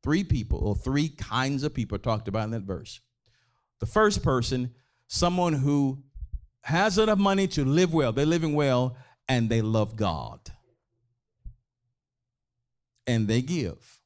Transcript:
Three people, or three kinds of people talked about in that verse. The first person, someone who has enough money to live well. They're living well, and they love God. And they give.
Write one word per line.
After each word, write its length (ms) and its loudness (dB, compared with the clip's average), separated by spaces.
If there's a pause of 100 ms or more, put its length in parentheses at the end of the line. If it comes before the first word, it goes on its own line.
Three 200 0
people, 360 -2
or 160 0
three 340 -2
kinds 540 -4
of 100 -4
people 240 -4
talked 300 -2
about 160 -2
in 80 -6
that 100 -6
verse. 380 -10 (800)
The 80 -6
first 340 2
person, 540 0 (320)
someone 460 0
who 500 0 (580)
has 360 0
enough 220 4
money 280 2
to 180 -2
live 280 4
well. 200 2
They're 120 2
living 280 0
well, 420 2 (320)
and 220 2
they 120 2
love 360 0
God. 420 -4 (2750)
And 220 2
they 140 2
give. 640 -6